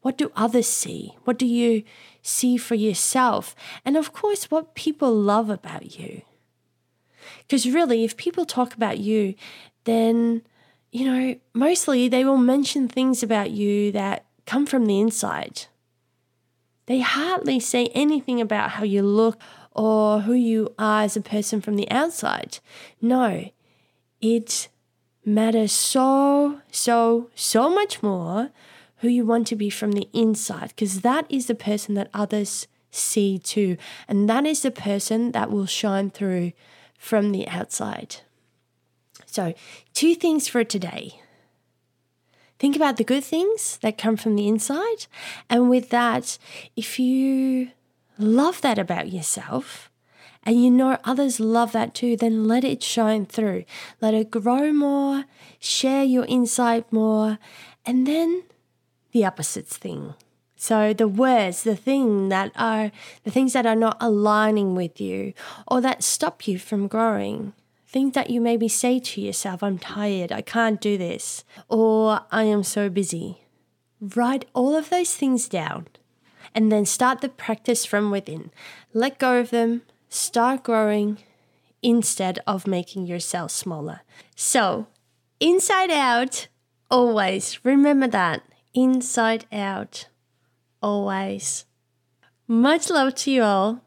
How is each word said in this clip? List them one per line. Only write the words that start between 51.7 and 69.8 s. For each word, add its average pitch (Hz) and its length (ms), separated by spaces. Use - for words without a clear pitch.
that 226 220
too, 240 240
then 220 280
let 240 180
it 254 180
shine 220 420
through. 190 400
Let 220 100
it 220 180
grow 254 440
more, 277 500
share 269 460
your 254 220
insight 233 640
more, 214 460
and 254 200
then 330 360
the 226 120
opposites - 540
thing. 151 340
So 214 380
the 214 160
words, 208 540
the 220 140
thing 226 520
that 190 280
are, 214 360
the 220 60
things 254 240
that 254 100
are 220 100
not 220 260
aligning 208 760
with 175 260
you 101 320
or 254 140
that 254 240
stop - 420
you 185 120
from 202 300
growing, 214 640
things 269 240
that - 160
you 240 120
maybe 233 280
say 247 320
to - 220
yourself, 196 400
"I'm 196 160
tired, 196 520